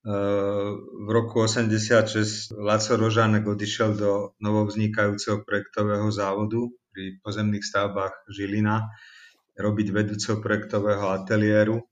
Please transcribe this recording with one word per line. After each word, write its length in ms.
e, 120
v 80
roku 360
osemdesiatšesť 1160
Laco 320
Rožánek 520
odišiel 520
do 400
novovznikajúceho 1040
projektového 720
závodu 480
pri 320
pozemných 400
stavbách 640
Žilina 560
robiť 360
vedúceho 480
projektového 680
ateliéru. 840